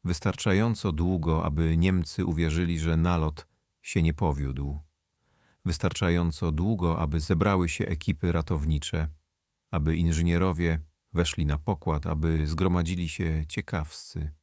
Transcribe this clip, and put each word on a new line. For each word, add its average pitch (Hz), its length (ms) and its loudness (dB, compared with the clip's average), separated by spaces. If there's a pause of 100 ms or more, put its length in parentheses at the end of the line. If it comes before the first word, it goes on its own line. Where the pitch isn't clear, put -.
Wystarczająco 101 880 0
długo, 82 520 0
aby 80 320 2
Niemcy 90 480 2
uwierzyli, 82 540 0
że 80 180 0
nalot 82 500 0 (360)
się - 200 0
nie 80 120 2
powiódł. 71 640 -2 (840)
Wystarczająco 85 880 0
długo, 87 460 0
aby 80 220 0
zebrały 87 480 2
się - 180 -4
ekipy 85 460 -2
ratownicze, 78 760 -2 (600)
aby 80 260 0
inżynierowie 85 840 2 (320)
weszli 82 340 0
na 73 120 0
pokład, 78 480 -2
aby 78 400 0
zgromadzili 87 640 0
się 80 400 -2
ciekawscy. - 960 -8